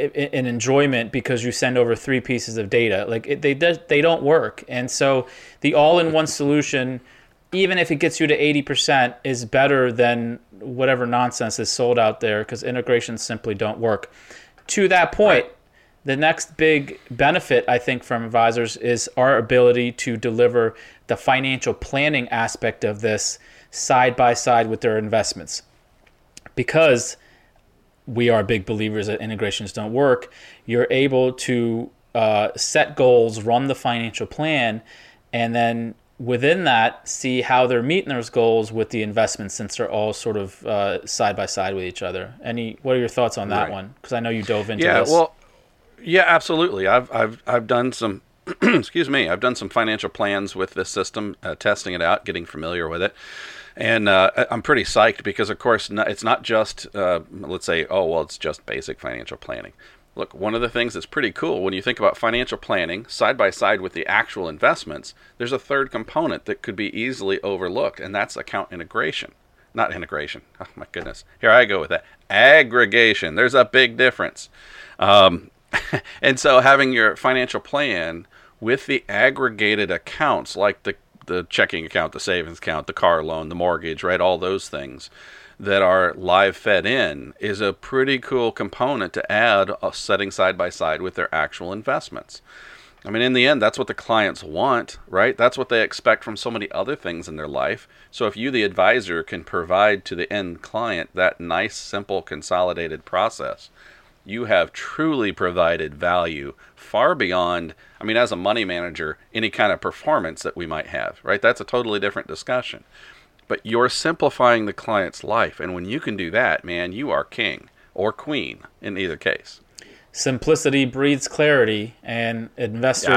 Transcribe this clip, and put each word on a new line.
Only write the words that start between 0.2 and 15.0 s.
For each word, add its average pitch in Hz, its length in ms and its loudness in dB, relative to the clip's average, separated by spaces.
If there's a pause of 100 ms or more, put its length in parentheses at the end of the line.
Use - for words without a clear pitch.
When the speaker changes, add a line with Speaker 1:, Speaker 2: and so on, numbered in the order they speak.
Speaker 1:
in 127 140 -2
enjoyment 120 640 2
because 123 320 -2
you 123 80 -2
send 127 260 -2
over 117 180 4
three 131 240 -2
pieces 117 380 -6
of 104 140 -6
data. 110 360 2
Like, 113 200 -4
it, 143 160 -4
they, 143 100 2
they 160 480 2
don't 165 220 2
work. 139 440 2
And 123 220 -4
so 135 380 2 (340)
the 143 140 2
all-in-one 156 500 4
solution, 143 760 0 (520)
even 185 260 0
if 175 140 0
it 151 60 0
gets 156 220 0
you 160 60 2
to 147 80 2
eighty 147 300 2
percent, 131 500 2 (100)
is 123 220 -4
better 131 460 4
than 120 480 0 (220)
whatever 127 440 0
nonsense 120 540 0
is 110 120 -4
sold 120 280 2
out 110 220 2
there 107 220 0
'cause 107 200 -10
integrations 120 580 -2
simply 110 320 -6
don't 107 240 -4
work. 110 340 -2 (580)
To 196 180 2
that 175 240 4